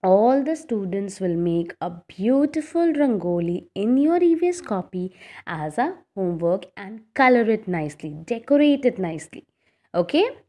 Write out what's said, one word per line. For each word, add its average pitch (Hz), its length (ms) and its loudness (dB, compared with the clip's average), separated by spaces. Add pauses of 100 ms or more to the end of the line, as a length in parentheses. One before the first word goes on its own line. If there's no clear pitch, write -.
All 226 400 4
the 311 120 -2
students 196 640 -6
will 180 160 0
make 170 460 0
a 175 100 -6 (160)
beautiful 294 840 0
rangoli 175 800 -2
in 220 240 0
your 320 240 4
E 339 140 4
V 349 140 0
S 349 120 -6
copy 185 500 -6 (360)
as 156 320 -6
a 330 160 -2 (200)
homework 175 520 -2 (100)
and 202 240 -14 (140)
color 240 340 4
it 214 180 0
nicely, 156 560 -6
decorate 277 600 2
it 247 140 0
nicely. 165 480 -8 (480)
Okay? 294 340 2 (200)